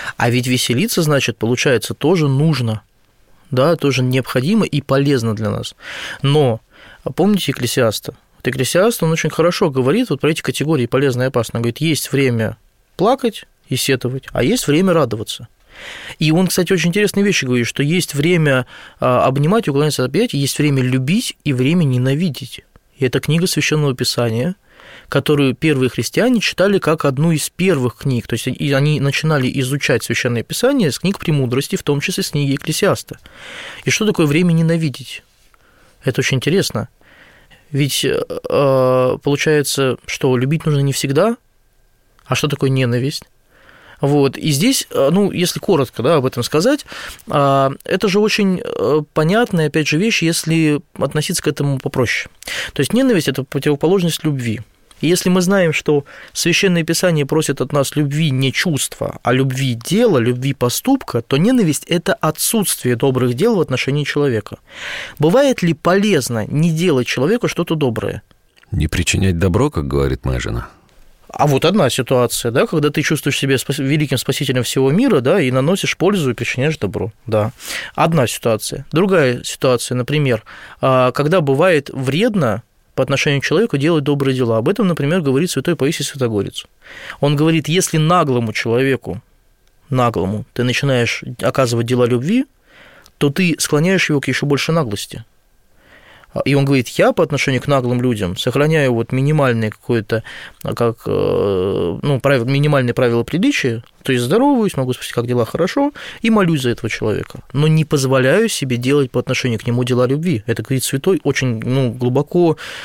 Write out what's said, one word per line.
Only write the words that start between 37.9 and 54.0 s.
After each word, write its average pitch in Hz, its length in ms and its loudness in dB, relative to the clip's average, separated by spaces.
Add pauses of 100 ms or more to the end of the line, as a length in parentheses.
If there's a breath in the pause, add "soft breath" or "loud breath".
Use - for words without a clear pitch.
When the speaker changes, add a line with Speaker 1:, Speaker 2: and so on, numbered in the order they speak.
Speaker 1:
э, 131 1160 0
получается, 143 840 0
что 127 320 0
любить 143 280 0
нужно 147 140 2
не 139 140 0
всегда. 165 420 0 (920)
А 131 100 -2
что 151 120 0
такое 139 220 0
ненависть? 131 540 0 (800 loud breath)
Вот. 139 360 2
И 151 140 -2
здесь, 170 400 0
э, 135 180 2
ну, 196 220 2
если 170 300 -2
коротко, 139 420 0
да, 160 120 2
об 131 100 2
этом 123 180 -4
сказать, 226 420 0 (440 loud breath)
а, 139 420 2 (140)
это 190 240 0
же 196 100 2
очень, 196 420 2
э, 143 400 0 (120)
понятная, 170 540 2
опять 147 200 -2
же, 151 100 0
вещь, 220 240 0
если 160 600 0 (180)
относиться 151 420 -2
к - 60 -2
этому 143 320 -2
попроще. - 500 -2 (440 loud breath)
То - 80 -2
есть - 100 -2
ненависть — 240 380 2
это 135 160 -4
противоположность 156 800 0